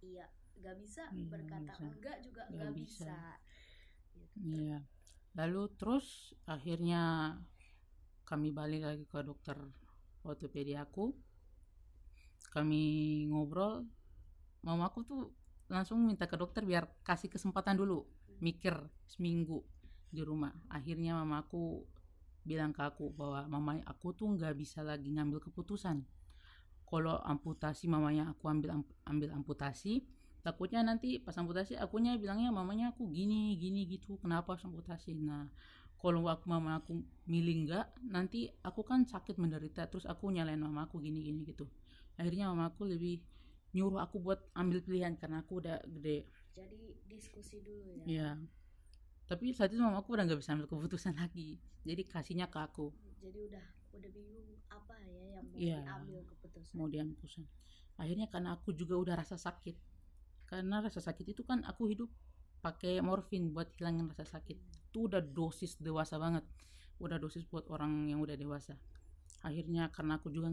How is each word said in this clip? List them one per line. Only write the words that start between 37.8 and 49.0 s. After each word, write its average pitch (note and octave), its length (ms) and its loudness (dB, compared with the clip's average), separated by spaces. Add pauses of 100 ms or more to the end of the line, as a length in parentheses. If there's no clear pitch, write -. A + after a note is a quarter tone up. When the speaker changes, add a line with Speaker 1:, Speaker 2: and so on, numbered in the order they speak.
Speaker 2:
nanti F#3+ 560 0
aku G#3 240 -2
kan B3+ 240 10
sakit F#3 320 -2
menderita, D#3 480 0
terus F#3 160 -6
aku F3 240 -2
nyalain D#3+ 320 2
mama D3+ 240 0
aku D#3+ 160 -6
gini, D#3 240 -2
gini," D3+ 240 -2
gitu. D3 160 -8 (500)
Akhirnya F3 380 2
mama E3 160 4
aku F#3 180 -4
lebih F3 320 0 (560)
nyuruh F#3+ 240 4
aku F3+ 240 -2
buat F#3+ 160 4 (160)
ambil F3+ 240 6
pilihan F3 400 2
karena D#3+ 240 -4
aku F3+ 160 -4
udah E3 240 -4
gede. D3+ 480 -2 (240)
Speaker 1:
Jadi G#3+ 400 -16 (160)
diskusi G#3 480 -14
dulu G3+ 320 -12
ya? E3 160 -10
Speaker 2:
Iya. D#3 220 0 (1000)